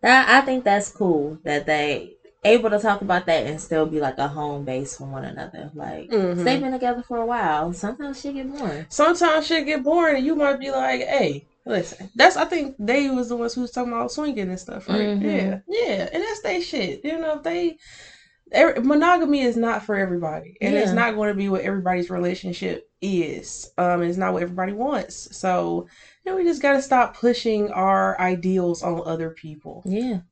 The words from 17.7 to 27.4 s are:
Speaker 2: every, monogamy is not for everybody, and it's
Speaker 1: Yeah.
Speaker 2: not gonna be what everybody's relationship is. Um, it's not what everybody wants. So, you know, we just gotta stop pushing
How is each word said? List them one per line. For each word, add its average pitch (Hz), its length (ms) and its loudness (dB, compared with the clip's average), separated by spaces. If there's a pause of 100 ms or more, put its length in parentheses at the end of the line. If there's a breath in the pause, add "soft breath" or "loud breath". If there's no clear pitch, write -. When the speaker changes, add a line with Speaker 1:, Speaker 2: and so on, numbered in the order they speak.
Speaker 2:
every, 285 320 4
monogamy 294 600 4
is 240 140 2
not 226 280 -2
for 214 100 -2
everybody, 175 680 -4
and 202 140 2
it's 214 140 4
Speaker 1:
Yeah. 185 60 2
Speaker 2:
not 233 200 2
gonna 208 200 0
be 196 140 -2
what 190 120 0
everybody's 180 500 -2
relationship 180 760 -4 (120)
is. 175 800 -4
Um, 175 240 2
it's 175 160 -2
not 185 140 0
what 180 100 -2
everybody 180 300 -4
wants. 240 640 -6
So, 175 500 -2 (400 soft breath)
you 370 60 -4
know, 381 60 -2
we 370 40 0
just 330 180 2
gotta 277 220 4
stop 247 340 2
pushing 226 540 2